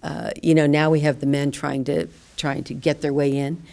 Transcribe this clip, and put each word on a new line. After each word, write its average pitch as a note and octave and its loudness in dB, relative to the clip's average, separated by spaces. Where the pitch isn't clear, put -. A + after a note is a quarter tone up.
uh, - -8
you D#3+ 4
know, D3+ 6
now D3+ 4
we D#3 4
have D3 0
the C#3 -2
men C#3+ 0
trying C3+ -4
to, C#3+ -2
trying C#3 -4
to - -10
get C#3+ -2
their D3 -2
way C#3+ 2
in, C#3 -2